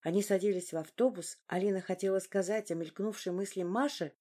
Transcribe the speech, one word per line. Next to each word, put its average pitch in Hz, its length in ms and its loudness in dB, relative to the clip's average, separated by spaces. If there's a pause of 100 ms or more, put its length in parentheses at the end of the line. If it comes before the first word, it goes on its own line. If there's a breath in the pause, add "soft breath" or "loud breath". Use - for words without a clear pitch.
Они 180 220 2
садились 196 500 2
в 165 40 -4
автобус, 185 720 0
Алина 190 320 0
хотела 190 400 0
сказать 196 500 -2
о 165 60 0
мелькнувшей 185 560 -4
мысли 190 320 -2
Маше 196 560 0